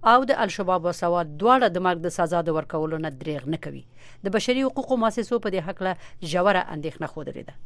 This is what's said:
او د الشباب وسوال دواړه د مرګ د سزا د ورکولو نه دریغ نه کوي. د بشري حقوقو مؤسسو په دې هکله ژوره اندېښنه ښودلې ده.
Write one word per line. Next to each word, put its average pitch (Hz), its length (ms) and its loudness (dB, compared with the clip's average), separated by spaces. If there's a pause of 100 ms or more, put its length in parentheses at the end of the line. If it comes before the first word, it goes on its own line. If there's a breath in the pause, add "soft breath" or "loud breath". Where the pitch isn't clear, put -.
(120)
او 247 60 10 (120)
د 254 140 4
الشباب 185 420 0
وسوال 175 400 0 (140)
دواړه 247 340 6
د 185 120 0
مرګ 175 200 2
د 170 120 -4
سزا 170 300 2
د 156 100 0
ورکولو 156 480 -4
نه 156 40 -4 (140)
دریغ 147 180 -4 (120)
نه - 120 -6
کوي. 139 160 -12 (420 soft breath)
د 196 120 0
بشري 247 320 2
حقوقو 262 340 0
مؤسسو 226 380 0
په 202 140 -4
دې 185 140 0
هکله 185 240 -2 (380 loud breath)
ژوره 180 320 4 (120)
اندېښنه 151 380 -6
ښودلې 135 360 -10
ده. - 60 -18 (120)